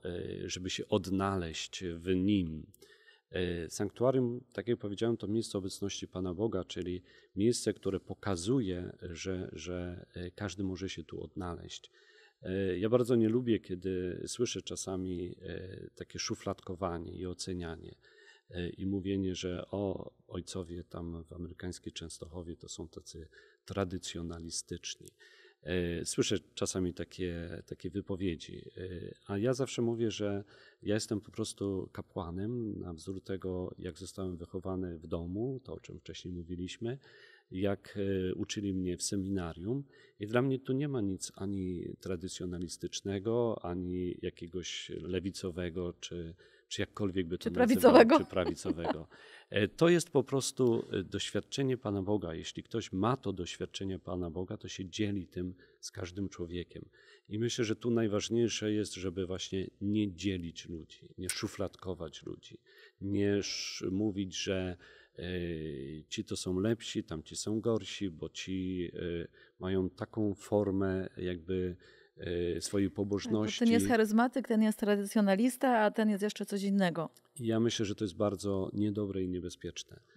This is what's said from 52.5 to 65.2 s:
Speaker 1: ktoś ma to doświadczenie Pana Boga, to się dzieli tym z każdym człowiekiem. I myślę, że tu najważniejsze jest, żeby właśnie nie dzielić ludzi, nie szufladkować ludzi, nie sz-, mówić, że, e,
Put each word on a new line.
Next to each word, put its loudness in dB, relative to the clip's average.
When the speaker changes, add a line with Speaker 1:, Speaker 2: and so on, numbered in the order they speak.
Speaker 1:
ktoś -4
ma 4
to -2
doświadczenie -6
Pana -4
Boga, -6
to -12
się -8
dzieli -2
tym -6
z -12
każdym -6
człowiekiem. -8
I -2
myślę, 2
że 2
tu 0
najważniejsze 2
jest, 0
żeby -2
właśnie -2
nie 2
dzielić -2
ludzi, -12
nie -4
szufladkować -6
ludzi, -12
nie 2
sz-, -2
mówić, 0
że, 0
e, -10